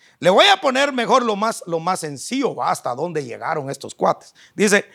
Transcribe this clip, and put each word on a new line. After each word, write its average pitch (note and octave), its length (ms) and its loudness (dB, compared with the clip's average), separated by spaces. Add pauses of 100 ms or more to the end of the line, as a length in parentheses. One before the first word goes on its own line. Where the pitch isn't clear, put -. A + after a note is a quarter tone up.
(200)
Le E3+ 100 4
voy C4+ 160 6
a G4 140 4
poner C#4 320 0
mejor A#3+ 320 2
lo A3 100 0
más, G#3+ 320 -4
lo E3 140 -4
más F3+ 200 -2
sencillo, E3 540 -4
va, B2+ 160 -2
hasta C3+ 240 -4
dónde D3+ 300 -4
llegaron C3 440 -6
estos C#3 260 -10
cuates. - 400 -2 (200)
Dice, G3 400 2